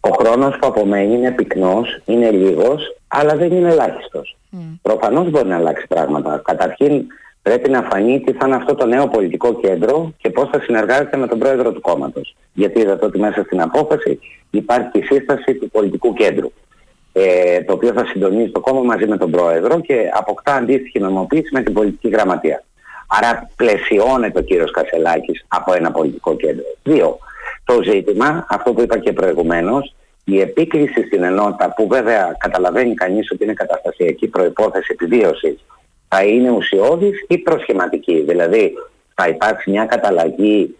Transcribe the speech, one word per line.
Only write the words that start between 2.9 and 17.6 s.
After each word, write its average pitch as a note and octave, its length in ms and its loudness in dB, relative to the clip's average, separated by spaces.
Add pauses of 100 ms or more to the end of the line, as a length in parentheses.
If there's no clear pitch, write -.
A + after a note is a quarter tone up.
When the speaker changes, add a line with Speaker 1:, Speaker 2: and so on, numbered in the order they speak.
Speaker 1:
αλλά D3+ 280 2
δεν E3 160 2
είναι F3+ 160 2
ελάχιστος. - 680 -2 (140)
Speaker 2:
Μμ. F#3 80 -16 (240)
Speaker 1:
Προφανώς A#2+ 480 0
μπορεί C3+ 180 2
να F#2 80 -2
αλλάξει E2 300 -2
πράγματα. D2+ 580 -2
Καταρχήν, F2+ 600 0 (360)
πρέπει B2 280 2
να B2+ 120 0
φανεί A2+ 380 0
τι C3 120 -2
θα C3 140 -2
είναι C3 100 2
αυτό C3 180 0
το C3 120 0
νέο C3 220 2
πολιτικό G#2+ 460 0
κέντρο A#2 600 0
και - 140 -4
πώς C#3 220 -2
θα C#3+ 80 0
συνεργάζεται B2 560 0
με C3 100 -2
τον A2+ 120 -2
πρόεδρο B2 340 2
του - 80 -8
κόμματος. C#2+ 560 -4 (160)
Γιατί G2+ 280 0
είδατε G2 260 2
ότι F#2+ 120 -2
μέσα G2+ 240 0
στην F#2 180 -2
απόφαση D3+ 580 0 (320)
υπάρχει A#2+ 480 -2
η - 40 -6
σύσταση C3+ 520 0
του A#2+ 160 -8
πολιτικού G#2 420 0
κέντρου, D#2 400 0 (600)
ε, F2+ 480 4